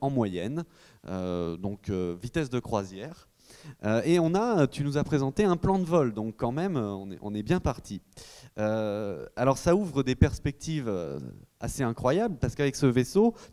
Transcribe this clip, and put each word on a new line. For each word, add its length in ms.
en 80
moyenne, 560
euh, 480
donc, 340
euh, 320
vitesse 280
de 100
croisière. 680
Euh, 200
et 160
on 160
a, 320
tu 160
nous 140
as 60
présenté 400
un 120
plan 240
de 60
vol, 280
donc 240
quand 140
même, 240
euh, 160
on 200
est, 100
on 120
est 100
bien 160
parti. 420
Euh, 680
alors 220
ça 180
ouvre 280
des 120
perspectives, 720
euh, 320
assez 240
incroyables, 540
parce 180
qu'avec 200
ce 100
vaisseau, 480